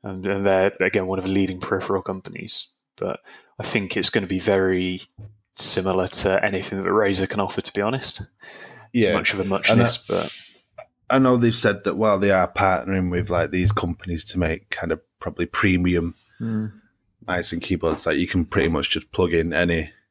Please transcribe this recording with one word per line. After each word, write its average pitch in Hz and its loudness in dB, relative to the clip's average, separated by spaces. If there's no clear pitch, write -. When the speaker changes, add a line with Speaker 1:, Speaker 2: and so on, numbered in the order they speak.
Speaker 1:
And, 95 -8
and 98 0
they're, 95 4
again, 95 0
one 95 -2
of 92 -8
the 95 -2
leading 92 0
peripheral 95 -2
companies. - -8
But - -6
I 107 -6
think 98 -4
it's 175 2
gonna 95 0
be 92 -2
very 92 2
similar 92 0
to 98 2
anything 98 -4
that 90 -2
Razer 98 2
can 101 -4
offer, 95 -2
to - -4
be 101 -2
honest. 113 -2
Speaker 2:
Yeah. 101 4
Speaker 1:
Much 80 0
of 101 -4
a 92 -2
Speaker 2:
And 98 -4
Speaker 1:
muchness, 110 2
Speaker 2:
I, - -12
Speaker 1:
but 82 -2
Speaker 2:
I 131 4
know 127 6
they've 117 4
said 98 0
that 87 -2
while 104 4
they 101 4
are 92 4
partnering 92 0
with, 87 -2
like, 85 0
these 90 2
companies 87 -4
to - -4
make 82 -2
kind 82 -6
of 80 -4
probably 87 -4
premium 90 0
Speaker 1:
Mm. 110 -4
Speaker 2:
mice 87 -4
and 85 -6
keyboards, 80 -2
like, 78 2
you 85 0
can 90 0
pretty 95 0
much 76 0
just - -6
plug 87 0
in 82 0
any 82 0